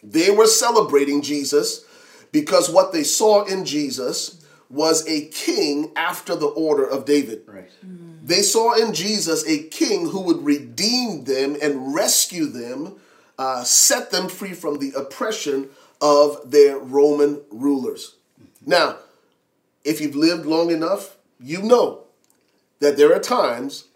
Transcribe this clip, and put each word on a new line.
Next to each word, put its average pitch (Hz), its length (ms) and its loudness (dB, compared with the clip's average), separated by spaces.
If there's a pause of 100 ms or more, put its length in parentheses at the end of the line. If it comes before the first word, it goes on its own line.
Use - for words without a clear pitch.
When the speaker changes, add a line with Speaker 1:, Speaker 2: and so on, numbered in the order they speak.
Speaker 1:
They 170 260 2
were 214 160 6
celebrating 143 760 2
Jesus 147 600 -2 (500)
because 165 380 2
what 185 220 2
they 160 120 -2
saw 208 400 2
in 190 220 -6
Jesus 139 680 -6 (340)
was 160 380 0
a 156 200 -4
king 156 680 -4
after 170 400 -6
the 151 120 -2
order 151 360 0
of - 220 -4
David. 127 420 0
Speaker 2:
Right. 98 220 -20 (160)
Speaker 3:
Mm. 170 420 -20
Speaker 1:
They 180 140 2
saw 226 320 2
in 226 200 0
Jesus 165 540 -4
a 156 160 -2
king 190 460 -2
who 190 120 -6
would 165 220 -2
redeem 147 800 -4
them 135 380 -2
and 139 340 -4
rescue 175 520 0
them, 127 520 -12 (380)
uh, 131 260 -4
set - 480 0
them 185 160 -4
free 190 260 -10
from 147 260 -8
the 135 160 -6
oppression 139 760 -6 (320)
of 147 500 2
their 143 260 8
Roman 143 640 2 (100)
rulers. 127 640 -4 (500)
Now, 165 320 2 (840)
if 151 180 -2
you've 139 140 -4
lived 165 320 0
long 165 240 0
enough, 170 460 -4 (220)
you 156 220 -10
know 220 400 2 (800)
that 143 180 2
there 151 180 8
are 196 40 -2
times 139 680 -4 (100)